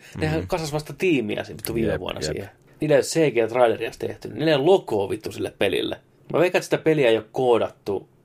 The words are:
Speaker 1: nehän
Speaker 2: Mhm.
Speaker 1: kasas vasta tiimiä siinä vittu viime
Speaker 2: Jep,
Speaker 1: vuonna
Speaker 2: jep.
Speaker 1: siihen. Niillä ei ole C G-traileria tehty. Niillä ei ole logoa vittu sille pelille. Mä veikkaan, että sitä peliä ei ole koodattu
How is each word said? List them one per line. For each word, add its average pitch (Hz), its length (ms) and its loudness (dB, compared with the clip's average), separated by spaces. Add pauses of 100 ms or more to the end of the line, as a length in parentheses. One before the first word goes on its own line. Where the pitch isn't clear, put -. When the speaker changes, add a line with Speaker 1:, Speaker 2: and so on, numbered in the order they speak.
(180)
Speaker 1:
nehän 156 220 -2
Speaker 2:
Mhm. - 80 -6
Speaker 1:
kasas 160 260 -4
vasta 151 200 -6
tiimiä 131 500 -2
siinä - 140 -14
vittu - 160 -8
viime 113 180 -2
Speaker 2:
Jep, 92 100 -4
Speaker 1:
vuonna 87 200 -8
Speaker 2:
jep. - 120 -4
Speaker 1:
siihen. 98 160 -10 (320)
Niillä 151 140 4
ei - 40 6
ole 120 40 2
C 156 300 2
G-traileria 113 640 2
tehty. 107 280 -8
Niillä 135 240 -2
ei 147 40 4
ole 135 100 2
logoa 117 440 2
vittu - 220 -8
sille 98 280 -6
pelille. 92 400 0 (340)
Mä 127 60 2
veikkaan, 180 200 2
että - 60 -2
sitä 156 120 0
peliä 151 320 4
ei 113 80 6
ole 107 140 -6
koodattu 107 800 0 (160)